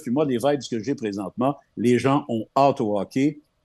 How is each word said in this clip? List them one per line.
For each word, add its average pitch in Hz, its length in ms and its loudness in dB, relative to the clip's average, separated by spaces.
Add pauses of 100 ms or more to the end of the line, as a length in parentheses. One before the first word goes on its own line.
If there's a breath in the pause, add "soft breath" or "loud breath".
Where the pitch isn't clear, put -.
Puis 117 80 -6
moi, 147 120 2
les 131 140 0
vibes 139 320 0
que 113 120 -4
j'ai 127 140 -4
présentement, 107 600 -4 (180 soft breath)
les 120 240 4
gens 139 300 2
ont 113 160 -4 (100)
hâte 139 240 4
au 104 180 0
hockey. 135 420 -2 (260)